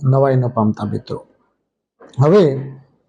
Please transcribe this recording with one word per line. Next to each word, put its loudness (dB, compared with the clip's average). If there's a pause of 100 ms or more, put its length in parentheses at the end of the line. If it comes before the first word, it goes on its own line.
નવાઈ 2
ન 0
પામતા -2
મિત્રો. -10 (920)
હવે 2 (360)